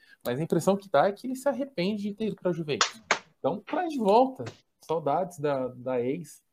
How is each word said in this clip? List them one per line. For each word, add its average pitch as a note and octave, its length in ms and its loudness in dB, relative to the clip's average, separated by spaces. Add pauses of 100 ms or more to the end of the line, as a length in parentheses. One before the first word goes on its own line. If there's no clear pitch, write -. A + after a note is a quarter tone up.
(260)
mas B2 140 -2
a D#3+ 40 -2
impressão F3 340 2
que - 120 -14
dá D3 180 6
é G#3 40 2
que G3+ 160 -10
ele B3+ 80 -4
se C4 140 -4
arrepende A3 540 -2
de G#3 100 -4
ter A3 140 -4
ido F#3 100 -2
pra F#3 160 0
Juventus. D3+ 480 -2 (380)
Então, G3+ 260 0
traz E4 260 -2
de C#4+ 80 -4
volta, A3 460 4 (360)
saudades D#3 580 -2
da, C#3 300 0
da B2 320 -4
ex. C#3+ 400 -4 (120)